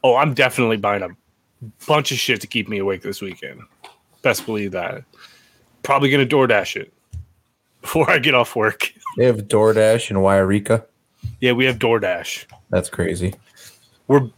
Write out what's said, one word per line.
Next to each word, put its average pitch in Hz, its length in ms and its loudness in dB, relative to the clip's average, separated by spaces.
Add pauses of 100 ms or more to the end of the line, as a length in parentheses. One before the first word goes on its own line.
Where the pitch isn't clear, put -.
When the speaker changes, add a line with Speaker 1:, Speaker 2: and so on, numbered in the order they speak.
Speaker 1:
Oh, 131 120 4
I'm 143 200 2
definitely 123 420 0
buying 101 240 -2
a 87 80 -8 (760)
bunch 151 280 0
of 123 40 -4
shit 113 220 -2
to - 80 -12
keep 107 220 -4
me 107 80 -4
awake 98 240 -4
this 101 200 -10
weekend. 90 380 -14 (600)
Best - 240 0
believe 104 260 -4
that. 90 320 -8 (800)
Probably 139 260 2
gonna 139 160 4
DoorDash 120 520 2
it - 160 -12 (880)
before 160 280 0
I 165 100 4
get 123 160 -2
off 117 200 0
work. 107 420 -2
<laughs> - 40 -20 (160)
Speaker 2:
They 123 80 4
have 107 220 0
DoorDash 110 640 2
in 98 60 -2
Yreka? 98 680 2 (560)
Speaker 1:
Yeah, 123 120 2
we 127 120 2
have 123 140 -2
DoorDash. 101 680 -2 (240)
Speaker 2:
That's 90 200 -2
crazy. 90 440 -4 (720)
Speaker 1:
We're 135 300 4